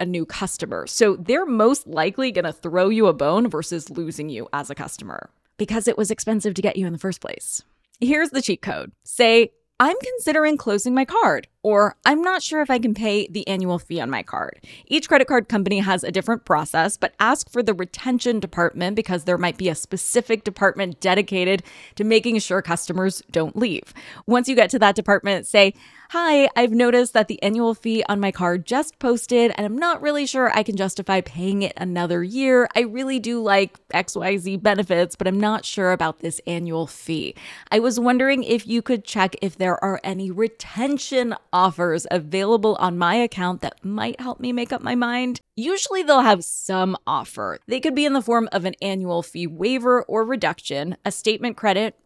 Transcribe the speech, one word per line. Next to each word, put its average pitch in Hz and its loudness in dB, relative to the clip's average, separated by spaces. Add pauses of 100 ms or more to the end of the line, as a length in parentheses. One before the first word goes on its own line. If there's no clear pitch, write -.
a 185 -2
new 175 -4
customer. - -8
So 208 4
they're 262 -2
most 240 2
likely 190 -2
gonna 175 -2
throw 180 0
you 220 4
a 165 6
bone 165 2
versus - -6
losing 156 -8
you 120 -10
as 143 -8
a 143 -10
customer - -14 (260)
because 208 -2
it 226 4
was 208 0
expensive 208 -2
to 190 -8
get 202 2
you 190 -2
in 170 -4
the 165 -6
first 190 -6
place. - -10 (380)
Here's 302 2
the 262 -2
cheat - -2
code. - -8 (140)
Say, 226 4 (260)
"I'm 311 4
considering 311 0
closing 233 -2
my 262 4
card," 330 0 (160)
or, 208 4
"I'm 294 4
not 370 0
sure 311 -2
if 285 0
I 247 2
can 226 0
pay 208 0
the - -8
annual 185 -2
fee 170 -8
on 123 -4
my 117 -4
card." - -8 (280)
Each 311 0
credit 269 4
card 247 2
company 202 0
has 190 0
a - -6
different 190 -2
process, 165 0
but - -4
ask 180 0
for 247 -2
the 226 2
retention 233 -2
department 175 -2
because 180 -2
there 180 2
might 170 -2
be 185 -2
a 156 -2
specific - -2
department 185 -2
dedicated 185 0 (320)
to - -4
making 220 2
sure 190 -2
customers 180 -2
don't 160 -2
leave. 208 -4 (320)
Once 240 2
you 262 0
get 208 6
to 269 0
that 202 6
department, 202 0
say, 196 6 (380)
"Hi, 302 4
I've 240 2
noticed 240 4
that 214 4
the - -8
annual 226 0
fee 226 -2
on 202 0
my 196 0
card 175 0
just 277 -2
posted, 240 2
and 208 -4
I'm 214 -4
not 339 0
really 294 0
sure 254 2
I 214 2
can 202 -4
justify 190 0
paying 196 -2
it 190 -2
another 175 -2
year. 247 4
I 226 2
really 254 -2
do 233 -4
like 196 2 (140)
X 180 -2
Y 190 -2
Z 190 -4
benefits, 185 2
but 180 -2
I'm 190 0
not 214 0
sure 185 0
about 160 -2
this - -6
annual 170 -4
fee. - -8 (380)
I 214 4
was 233 2
wondering 254 2
if 226 0
you 226 -2
could 233 -2
check 190 -2
if 190 -4
there 185 0
are 190 -2
any 190 -6
retention 240 -2 (180)
offers 175 2
available 196 0
on 175 -2
my 175 2
account 185 -2
that - -10
might 214 -6
help 254 -10
me 247 -6
make 240 -4
up 226 -6
my 240 -4
mind." 247 -2 (160)
Usually 370 -4
they'll 294 4
have 208 4
some 185 -2 (100)
offer. 113 -4
They 254 -2
could 294 -2
be 294 2
in 285 2
the 277 2
form 233 0
of 185 -2
an 185 -4
annual 185 -4
fee 170 -8
waiver 233 0
or 220 -2
reduction, 170 -4
a 196 -4
statement 220 -2
credit, 208 0 (120)